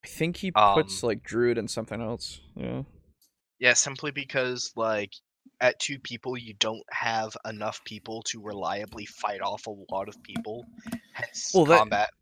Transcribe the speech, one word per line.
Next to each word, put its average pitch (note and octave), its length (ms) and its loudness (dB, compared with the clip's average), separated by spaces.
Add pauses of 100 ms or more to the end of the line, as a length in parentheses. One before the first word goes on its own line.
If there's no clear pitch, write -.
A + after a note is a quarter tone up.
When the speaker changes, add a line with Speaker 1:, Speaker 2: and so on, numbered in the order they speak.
Speaker 1:
I - 40 -18
think E3+ 300 -2
he F#3+ 120 -4
puts, - 520 6
Speaker 2:
um, A#2+ 60 2
Speaker 1:
like, G#2+ 140 -2
Druid A#2+ 340 2
and A2 140 -4
something A2+ 320 -6
else, - 380 -8 (160)
yeah. B2+ 260 -6 (760)
Speaker 2:
Yeah, B2 160 6
simply C#3 360 -2
because, C3 640 -2
like, A2 360 0 (480)
at B2 180 4
two C#3 220 -6
people, B2+ 360 -8
you A#2 220 -10
don't A2 320 0
have A2+ 440 -2 (140)
enough G#2+ 360 -6
people A2 400 -10
to A2 180 -8
reliably G2+ 640 -6
fight G#2 340 -6
off G2+ 260 -4
a A2+ 40 -8 (240)
lot G2 140 -2
of G2+ 140 -18
people, A2 440 -10 (460)
hence - 420 -8
Speaker 1:
Well, F3 120 10
that E3+ 120 10
Speaker 2:
combat G#2+ 320 4 (100)